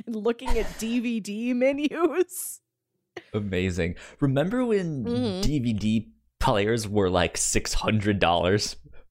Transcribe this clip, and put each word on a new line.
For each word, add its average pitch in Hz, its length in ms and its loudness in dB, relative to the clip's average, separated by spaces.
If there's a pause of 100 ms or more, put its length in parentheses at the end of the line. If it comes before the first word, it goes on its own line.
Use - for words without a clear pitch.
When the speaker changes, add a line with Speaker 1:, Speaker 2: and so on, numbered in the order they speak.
Speaker 1:
and 233 80 -8
looking 240 360 -2
at 226 160 2 (120)
D 233 220 -2
V 226 200 -2
D 214 340 -4
<laughs> - 0 -
menus. 294 1040 0 (760)
Speaker 2:
Amazing. 92 600 0 (240)
Remember 156 440 0
when 180 400 -2
Speaker 1:
Mm-hmm. 233 380 -2
Speaker 2:
D 147 160 2
V 120 140 0
D 107 360 0 (320)
players 110 480 2
were, 98 220 2
like, 87 260 2
six - 380 0
hundred 104 460 2
dollars? 87 560 2 (340)